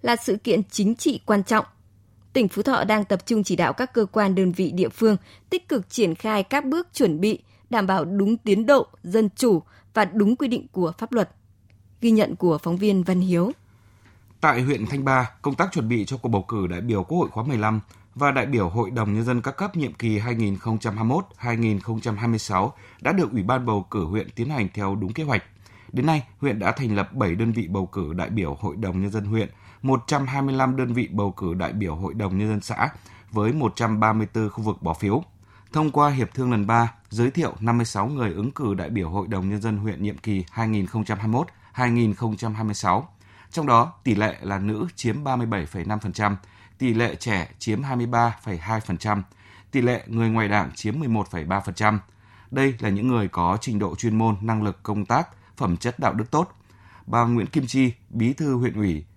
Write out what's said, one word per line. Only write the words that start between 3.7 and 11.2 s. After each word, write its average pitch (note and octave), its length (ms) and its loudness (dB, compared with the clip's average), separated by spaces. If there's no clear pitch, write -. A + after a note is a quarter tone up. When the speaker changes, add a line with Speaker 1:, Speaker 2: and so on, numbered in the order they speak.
Speaker 1:
các B3 200 -4
cơ A3 120 2
quan, G3 300 2
đơn F#3 160 4
vị F3 200 0
địa F3 180 0
phương G#3+ 280 2
tích F4+ 200 -2
cực A#3 200 -2
triển F3 260 0
khai G#3+ 280 -2
các C4+ 220 -2
bước E4 280 -2
chuẩn E3+ 260 2
bị, G#3 200 2
đảm G#3 180 0
bảo F#3+ 180 2
đúng G3+ 320 2
tiến G#3+ 280 2
độ, C#4 220 6
dân G#3 320 2
chủ G#3 260 4
và G#3+ 120 4
đúng G#3+ 300 4
quy C#4 120 -2
định A#3 240 -2
của E3+ 260 -2
pháp A3 140 -8
luật. A3 180 2